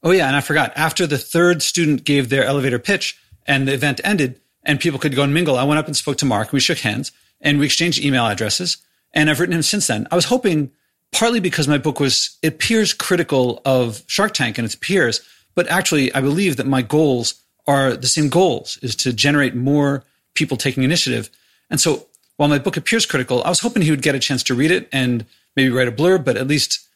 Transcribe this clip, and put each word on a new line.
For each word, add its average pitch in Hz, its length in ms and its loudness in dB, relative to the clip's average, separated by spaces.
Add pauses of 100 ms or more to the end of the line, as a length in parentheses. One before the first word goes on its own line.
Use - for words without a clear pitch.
Oh 170 80 4
yeah, 175 160 4
and 135 80 0
I 143 40 2
forgot. 151 360 0
After 160 320 0
the 139 100 0
third 170 420 2
student 151 440 0
gave 139 240 2
their 135 160 2
elevator 131 340 0
pitch - 400 -4 (280)
and 135 200 0
the 135 60 0
event 139 320 -2
ended 151 360 0 (220)
and 147 160 0
people 147 220 -2
could 139 160 -2
go 143 80 2
and 143 100 0
mingle, 156 240 2
I 127 60 0
went 151 160 2
up 156 60 -6
and 151 100 -6
spoke - 220 -4
to - 60 -2
Mark. 107 280 0
We 139 80 2
shook - 180 -2
hands 117 320 -4 (300)
and 143 180 0
we 143 80 2
exchanged 165 380 -2
email 131 220 2
addresses. 107 500 -4 (360)
And 151 160 2
I've 151 120 0
written 175 140 0
him 165 80 0
since - 260 -2
then. 110 220 -2
I - 40 -2
was 175 120 2
hoping, 180 440 0 (400)
partly 226 300 0
because 160 260 0
my 147 120 2
book 135 200 -2
was, - 440 -2
it 160 60 0
appears 220 440 0
critical 135 720 0
of 127 420 0
Shark 208 280 -2
Tank 117 220 -2
and 117 80 -4
its 107 120 -6
peers, 151 440 0 (340)
but 175 140 0
actually 156 460 0
I 135 60 0
believe 147 380 0
that 131 80 -4
my 135 160 0
goals 131 520 0 (320)
are 135 300 2
the 127 120 -4
same 151 200 0
goals, 165 540 0
is 117 140 -6
to 127 160 -2
generate 135 420 2
more 139 500 0 (300)
people 151 220 -2
taking 131 260 -2
initiative. 127 460 -2 (420)
And 151 100 0
so - 260 0 (300)
while 147 120 2
my 143 100 2
book 147 180 -4
appears 214 300 -2
critical, 127 380 -2
I - 40 0
was 175 120 0
hoping 226 220 0
he 156 80 2
would 139 120 0
get 143 140 2
a - 20 -2
chance 127 260 -2
to 131 100 0
read 151 180 2
it 180 180 -2
and 123 340 -2 (300)
maybe 135 160 2
write 127 160 2
a 120 60 -4
blurb, 160 320 2
but 123 120 2
at 131 120 -4
least 147 320 -2 (160)